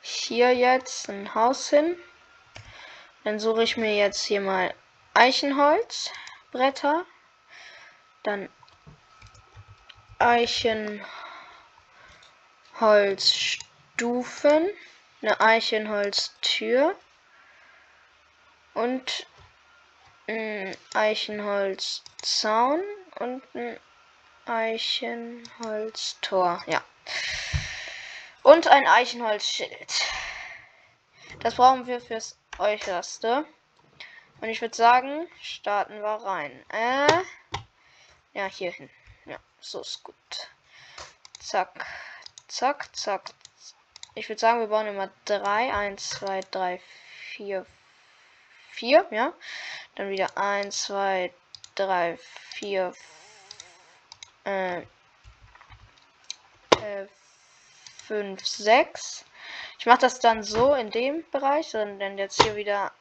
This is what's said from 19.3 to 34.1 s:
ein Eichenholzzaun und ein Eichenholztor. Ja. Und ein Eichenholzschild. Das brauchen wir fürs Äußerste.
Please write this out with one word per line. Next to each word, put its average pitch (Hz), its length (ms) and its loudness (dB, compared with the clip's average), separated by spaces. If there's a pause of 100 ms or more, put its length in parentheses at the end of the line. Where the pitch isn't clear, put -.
ein 214 480 -8 (180)
Eichenholzzaun 214 1900 -2 (380)
und 254 240 -8 (120)
ein 240 260 -10 (680)
Eichenholztor. 226 2250 -4
Ja. - 180 -2 (1600)
Und 320 240 10
ein 277 200 8
Eichenholzschild. 233 1160 0 (1400)
Das 226 140 -4
brauchen 254 320 6
wir 247 140 -4
fürs 226 380 -10 (200)
Äußerste. 208 840 -2 (960)